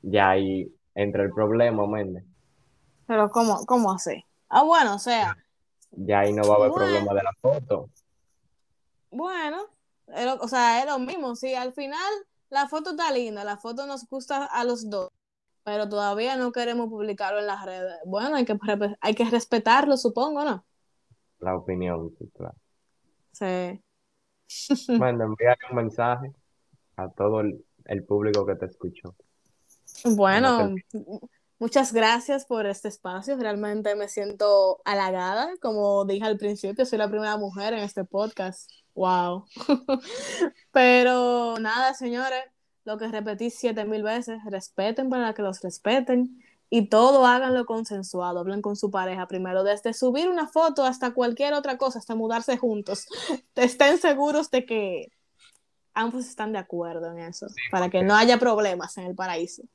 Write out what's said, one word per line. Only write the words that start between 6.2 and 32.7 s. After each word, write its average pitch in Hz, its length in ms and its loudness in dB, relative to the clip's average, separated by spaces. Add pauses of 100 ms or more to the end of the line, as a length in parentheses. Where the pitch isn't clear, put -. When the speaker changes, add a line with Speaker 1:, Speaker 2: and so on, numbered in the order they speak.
Speaker 1:
ahí 104 140 4
no 104 120 2
va 104 100 8
a - 20 8
haber 104 140 6
Speaker 2:
bueno. 104 120 2
Speaker 1:
problema 101 300 2
de 98 80 2
la 98 180 -2
foto. 123 480 0 (1200)
Speaker 2:
Bueno, 320 480 -6 (500)
es 202 180 -6
lo, 262 100 0
o 247 120 -8
sea, 240 320 4
es 277 60 0
lo 285 120 -2
mismo. 254 380 -6
Sí, 262 180 -6
al 254 180 -6
final 285 260 -8 (520)
la 277 180 0
foto 311 220 -6
está 311 220 -2
linda, 220 320 -4
la 202 140 -6
foto 240 280 -10
nos 269 220 -10
gusta 277 380 -6
a 240 180 -4
los 226 260 -2
dos, 196 200 -6 (540)
pero 208 240 -2
todavía 208 480 -2
no 247 160 -2
queremos 240 360 -2
publicarlo 208 520 -4
en 208 60 -4
las 196 180 -6
redes. 185 320 -8 (100)
Bueno, 226 300 -2
hay 247 80 2
que 220 180 -2
re-, 208 380 -2
hay 220 140 0
que 233 120 2
respetarlo, 240 680 2
supongo, 277 480 -2
¿no? 214 220 -4 (720)
Speaker 1:
La 92 160 -4
opinión, 87 640 -4
sí, - 160 -18
claro. 85 220 -14 (760)
Speaker 2:
Sí. 185 500 -6 (680)
<laughs> - 480 -2
Speaker 1:
Bueno, 120 280 2
envíale 113 340 2 (120)
un 127 60 -4
mensaje 120 560 -2 (640)
a 95 140 -8
todo 107 300 0
el, 104 240 -4 (220)
el 98 180 -6
público 104 420 2
que 95 100 -2
te 92 100 -8
escuchó. 90 500 -14 (880)
Speaker 2:
Bueno, 220 520 4
Speaker 1:
Déjate 196 380 -2
el 208 100 -8 (600)
Speaker 2:
Muchas 254 300 2
gracias 240 500 2
por 220 220 -4
este 196 220 -6